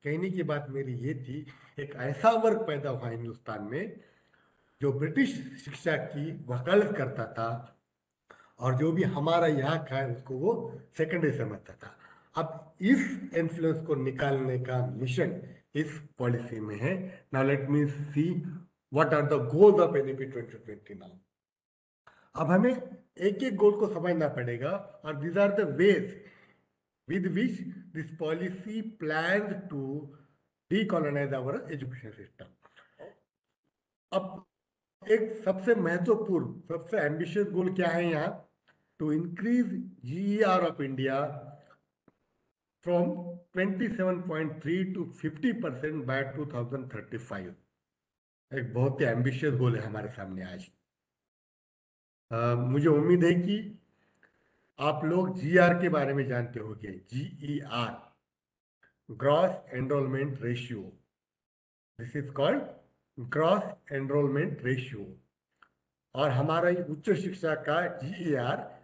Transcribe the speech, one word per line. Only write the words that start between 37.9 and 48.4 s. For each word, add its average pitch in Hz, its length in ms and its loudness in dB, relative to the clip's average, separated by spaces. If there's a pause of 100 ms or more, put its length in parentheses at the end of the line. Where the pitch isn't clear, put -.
यहाँ? 160 380 -2 (520)
To 151 100 0
increase 185 600 0 (340)
G 196 320 0
E 214 60 4
R 185 180 6
of 160 200 -2
India 135 600 -2 (1500)
from 175 180 4 (520)
twenty-seven 185 640 0
point 156 280 -4 (100)
three 185 340 -2
to 175 100 -4 (200)
fifty 226 360 -2
percent 151 440 -4
by 135 180 0 (120)
two 147 160 -6
thousand 127 380 -6
thirty-five। 104 600 -10 (1040)